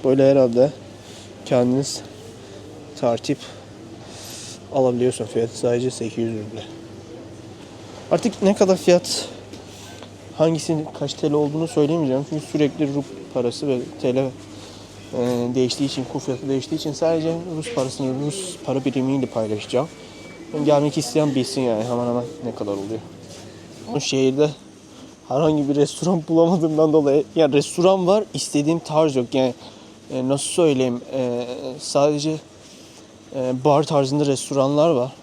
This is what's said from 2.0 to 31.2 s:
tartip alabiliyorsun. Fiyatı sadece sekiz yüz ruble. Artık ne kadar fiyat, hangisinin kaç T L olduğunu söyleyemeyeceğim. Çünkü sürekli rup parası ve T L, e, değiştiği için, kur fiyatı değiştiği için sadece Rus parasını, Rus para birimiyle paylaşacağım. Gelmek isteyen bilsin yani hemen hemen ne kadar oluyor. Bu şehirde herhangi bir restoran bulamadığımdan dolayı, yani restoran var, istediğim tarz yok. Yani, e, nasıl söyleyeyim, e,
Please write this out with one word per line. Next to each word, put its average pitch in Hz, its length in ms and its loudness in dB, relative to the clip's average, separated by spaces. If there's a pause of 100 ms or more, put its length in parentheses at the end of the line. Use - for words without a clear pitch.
tartip 123 380 0 (1400)
alabiliyorsun. 123 500 2
Fiyatı 113 340 -2
sadece 123 320 0
sekiz 113 280 -6
yüz 117 140 0
ruble. 107 300 -10 (1500)
Artık 185 320 0
ne 202 120 6
kadar 190 220 6
fiyat, - 520 2 (1080)
hangisinin 156 500 0 (120)
kaç 143 160 -6
T 151 160 -2
L - 20 0
olduğunu 151 360 0
söyleyemeyeceğim. 143 640 2
Çünkü 151 160 -6
sürekli 147 480 0
rup 143 100 -2 (300)
parası 123 340 -2
ve 127 100 2 (240)
T 127 120 0
L, 131 40 2
e, 135 120 0 (1200)
değiştiği 131 360 0
için, 135 220 -4
kur 139 80 -4
fiyatı 135 280 -6
değiştiği 135 320 -2
için 151 120 -4
sadece 165 420 0 (220)
Rus 156 180 -6
parasını, 131 520 -2
Rus - 300 -6 (100)
para 131 180 -2
birimiyle 131 420 0
paylaşacağım. 110 640 -2 (760)
Gelmek 147 340 4
isteyen 151 360 0
bilsin 131 260 0
yani 117 240 2
hemen 120 220 -2
hemen 120 180 0 (200)
ne 113 100 -6
kadar 101 180 -4
oluyor. 101 280 -6 (920)
Bu 147 60 0
şehirde 135 500 2 (760)
herhangi 147 400 2
bir 143 60 2
restoran 151 540 2
bulamadığımdan 160 640 4
dolayı, 143 320 4 (120)
yani 151 160 6
restoran 180 540 4
var, 202 180 4 (100)
istediğim 151 440 0
tarz 156 380 2
yok. 123 180 -2
Yani, 131 200 2 (580)
e, 131 160 -2
nasıl 139 200 0
söyleyeyim, 131 520 2 (120)
e, 123 340 -2 (320)